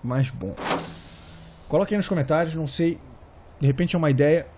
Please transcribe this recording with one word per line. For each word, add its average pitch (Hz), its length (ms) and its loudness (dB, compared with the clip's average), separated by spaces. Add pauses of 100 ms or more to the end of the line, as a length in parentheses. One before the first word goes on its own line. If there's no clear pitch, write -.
Mas, 127 280 0
bom. - 240 -8 (1120)
Coloque 190 240 2
aí 208 40 2
nos 196 120 -2
comentários, 160 460 0
não 160 120 -4
sei. 170 320 0 (640)
De 139 60 4
repente 156 280 2
é - 20 2
uma 160 120 2
ideia. 143 380 4 (100)